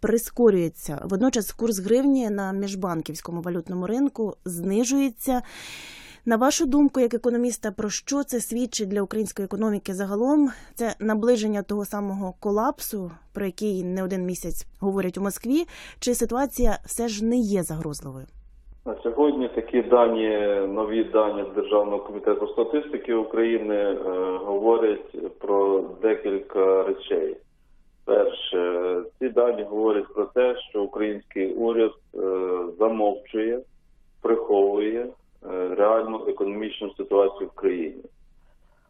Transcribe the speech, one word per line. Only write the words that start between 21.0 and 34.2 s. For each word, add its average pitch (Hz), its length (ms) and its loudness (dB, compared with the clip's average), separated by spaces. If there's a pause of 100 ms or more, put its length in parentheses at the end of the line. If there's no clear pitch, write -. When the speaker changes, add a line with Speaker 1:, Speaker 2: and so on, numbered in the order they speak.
Speaker 2:
дані 101 400 2 (100)
Державного 101 440 2
комітету 104 500 -2
статистики 123 680 -2
України, 110 600 0
е, 101 240 0 (460)
говорять 107 960 0
про 98 460 2 (180)
декілька 98 800 2
речей. 95 540 -2 (680)
Перше, 90 960 0 (160)
ці 131 100 -2
дані 117 340 2
говорять 104 520 0
про 104 100 0
те, 123 320 2 (140)
що 104 120 -2
український 101 720 -4
уряд, 113 380 2 (220)
е, - 40 -8 (600)
замовчує, 110 800 0 (600)